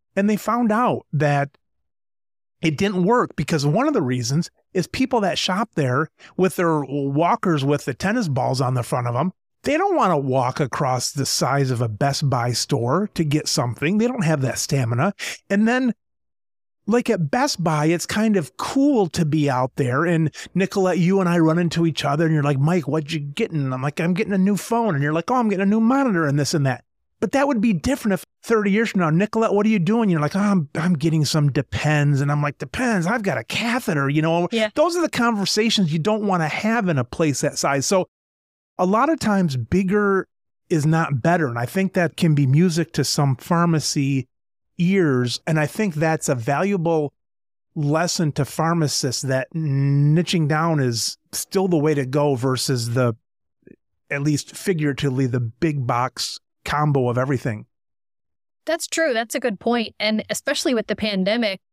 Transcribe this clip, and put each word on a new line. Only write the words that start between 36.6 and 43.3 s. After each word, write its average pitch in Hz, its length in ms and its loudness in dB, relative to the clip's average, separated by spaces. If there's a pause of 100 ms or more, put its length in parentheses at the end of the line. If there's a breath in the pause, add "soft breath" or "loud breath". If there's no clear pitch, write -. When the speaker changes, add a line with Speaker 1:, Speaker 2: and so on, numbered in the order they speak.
Speaker 1:
in 156 100 0
a 123 60 0
place 151 380 -2
that 143 160 -2
size. 139 280 0
So 185 220 0 (680)
a 180 80 0
lot 226 240 2
of 320 100 0
times 185 380 0
bigger 196 720 0 (400)
is 151 160 2
not 156 360 2
better. 165 280 2
And 117 100 -4
I 123 60 -2
think 190 300 -2
that 175 200 0
can 165 180 2
be 143 140 4
music 160 460 2
to 147 100 0
some 139 320 0